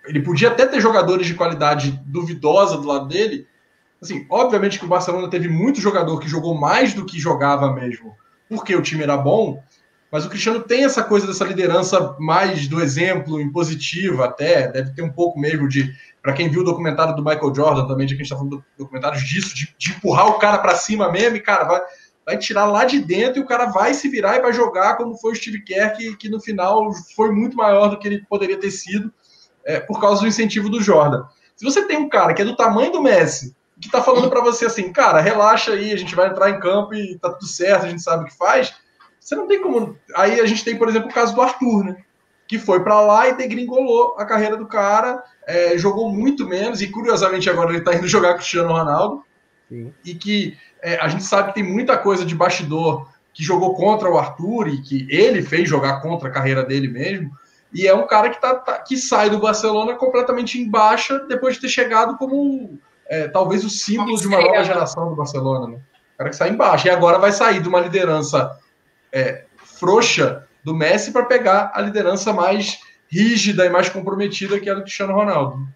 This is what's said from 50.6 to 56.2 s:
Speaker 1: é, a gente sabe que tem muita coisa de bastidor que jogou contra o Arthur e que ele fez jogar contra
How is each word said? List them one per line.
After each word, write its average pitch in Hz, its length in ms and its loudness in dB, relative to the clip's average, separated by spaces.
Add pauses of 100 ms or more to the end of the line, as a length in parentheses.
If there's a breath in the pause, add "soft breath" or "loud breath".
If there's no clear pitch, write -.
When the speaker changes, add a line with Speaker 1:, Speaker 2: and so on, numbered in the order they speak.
Speaker 1:
é, 170 160 -4
a 160 120 -2
gente 196 140 -4
sabe 196 260 0
que - 60 -8
tem 214 80 -4
muita 226 340 0
coisa 185 280 0
de 165 100 -4
bastidor 160 760 -2 (240 loud breath)
que 160 120 -10
jogou 185 300 0
contra 190 360 2
o 165 80 4
Arthur 175 500 -4
e 139 140 -6
que 135 260 -6
ele 190 340 4
fez 165 260 -2
jogar 139 320 0
contra 135 280 -6